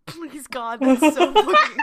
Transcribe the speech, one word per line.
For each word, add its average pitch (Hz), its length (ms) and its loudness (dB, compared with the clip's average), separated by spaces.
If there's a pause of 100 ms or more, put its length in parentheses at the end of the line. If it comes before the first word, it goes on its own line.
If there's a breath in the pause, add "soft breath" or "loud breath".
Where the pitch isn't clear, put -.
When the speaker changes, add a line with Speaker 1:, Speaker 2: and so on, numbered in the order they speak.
Speaker 1:
Please, 302 400 -18
God, 233 340 -10
that's 262 180 4
so 302 340 2
Speaker 2:
<laughs> - 0 -
Speaker 1:
fucking 415 500 2